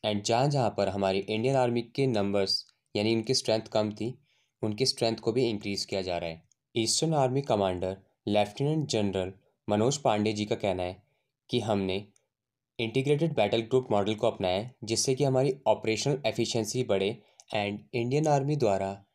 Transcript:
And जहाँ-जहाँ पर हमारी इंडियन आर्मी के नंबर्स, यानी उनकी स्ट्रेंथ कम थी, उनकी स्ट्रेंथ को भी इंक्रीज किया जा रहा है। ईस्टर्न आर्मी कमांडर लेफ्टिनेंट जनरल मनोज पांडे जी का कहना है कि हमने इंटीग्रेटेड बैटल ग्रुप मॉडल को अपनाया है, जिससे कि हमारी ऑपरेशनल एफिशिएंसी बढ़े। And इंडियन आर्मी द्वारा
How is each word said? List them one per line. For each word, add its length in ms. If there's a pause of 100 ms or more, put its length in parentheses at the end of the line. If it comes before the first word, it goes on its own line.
And 180
जहाँ-जहाँ 520
पर 120
हमारी 300
इंडियन 380
आर्मी 260
के 240
नंबर्स, 600 (300)
यानी 200
उनकी 180
स्ट्रेंथ 280
कम 300
थी, 260 (440)
उनकी 240
स्ट्रेंथ 300
को 160
भी 160
इंक्रीज 360
किया 180
जा 160
रहा 120
है। 180 (280)
ईस्टर्न 380
आर्मी 280
कमांडर 540 (320)
लेफ्टिनेंट 600
जनरल 440 (360)
मनोज 280
पांडे 360
जी 120
का 100
कहना 280
है 200 (480)
कि 100
हमने 480 (680)
इंटीग्रेटेड 560
बैटल 260
ग्रुप 300
मॉडल 240
को 120
अपनाया 320
है, 160 (100)
जिससे 300
कि 100
हमारी 320 (100)
ऑपरेशनल 600
एफिशिएंसी 580
बढ़े। 380 (320)
And 240 (160)
इंडियन 320
आर्मी 300
द्वारा 480 (100)